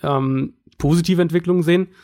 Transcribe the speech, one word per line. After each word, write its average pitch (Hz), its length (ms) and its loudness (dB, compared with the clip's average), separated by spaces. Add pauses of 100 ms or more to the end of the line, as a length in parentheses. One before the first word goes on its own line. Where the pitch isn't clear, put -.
ähm, 135 500 -2 (240)
positive 170 440 2
Entwicklungen 175 420 0
sehen. 180 240 2 (160)